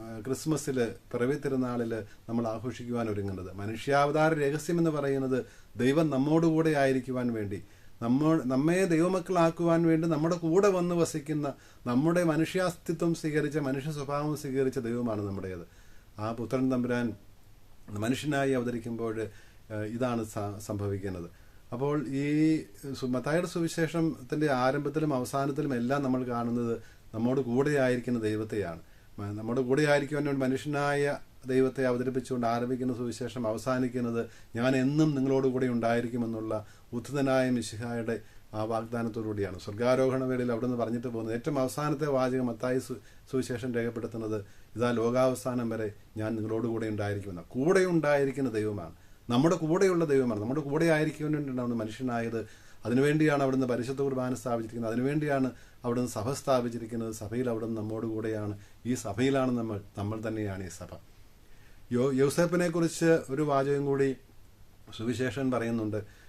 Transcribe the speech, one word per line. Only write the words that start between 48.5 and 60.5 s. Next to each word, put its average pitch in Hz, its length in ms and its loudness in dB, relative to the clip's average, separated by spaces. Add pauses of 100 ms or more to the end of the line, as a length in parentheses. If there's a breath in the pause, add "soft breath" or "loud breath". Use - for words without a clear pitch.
നമ്മുടെ 147 260 6
കൂടെയുള്ള 170 500 4
ദൈവമാണ്. 127 340 4
നമ്മുടെ 127 220 -2
കൂടെ 143 240 2
ആയിരിക്കുവാൻ 151 480 2
വേണ്ടിയാണ് 135 280 -2
അവിടുന്ന് 120 220 -2
മനുഷ്യനായത്. 117 640 -4 (400 loud breath)
അതിനുവേണ്ടിയാണ് 143 580 4
അവിടുന്ന് 131 240 2
പരിശുദ്ധ 123 340 -2
കുർബാന 127 320 -2
സ്ഥാപിച്ചിരിക്കുന്നത്, 113 600 -4
അതിനുവേണ്ടിയാണ് 135 580 0 (340 loud breath)
അവിടുന്ന് 123 240 0
സഭ 117 220 -4
സ്ഥാപിച്ചിരിക്കുന്നത്. 117 800 -2
സഭയിൽ 110 380 -4
അവിടുന്ന് 113 280 -4
നമ്മോട് 110 280 -4
കൂടെയാണ്, 110 520 -4 (280 loud breath)
ഈ 120 80 0
സഭയിലാണ് 127 580 0
നമ്മൾ, 113 300 -4 (160)
നമ്മൾ 110 300 -4
തന്നെയാണ് 101 360 -4